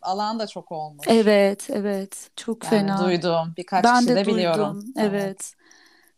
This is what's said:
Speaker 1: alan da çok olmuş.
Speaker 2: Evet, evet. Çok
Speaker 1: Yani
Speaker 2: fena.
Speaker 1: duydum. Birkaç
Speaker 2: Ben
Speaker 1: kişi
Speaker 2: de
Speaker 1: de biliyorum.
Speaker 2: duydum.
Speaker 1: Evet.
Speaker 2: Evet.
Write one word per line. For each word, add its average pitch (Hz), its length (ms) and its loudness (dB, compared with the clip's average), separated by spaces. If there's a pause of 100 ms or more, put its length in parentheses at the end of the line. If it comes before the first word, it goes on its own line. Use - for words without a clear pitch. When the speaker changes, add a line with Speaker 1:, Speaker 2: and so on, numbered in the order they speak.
Speaker 1:
alan 208 360 -4
da 214 80 -6
çok 180 260 -14
olmuş. 151 360 -12
Speaker 2:
Evet, 202 640 4
evet. 196 680 -6
Çok - 280 -8
Speaker 1:
Yani - 60 -8
Speaker 2:
fena. 196 260 2
Speaker 1:
duydum. 170 600 0
Birkaç 180 280 2
Speaker 2:
Ben 240 80 6
Speaker 1:
kişi 247 220 4
Speaker 2:
de - 0 -
Speaker 1:
de 202 120 2
biliyorum. 175 520 0
Speaker 2:
duydum. 220 180 -14
Speaker 1:
Evet. 196 460 -2
Speaker 2:
Evet. - 120 -14 (640)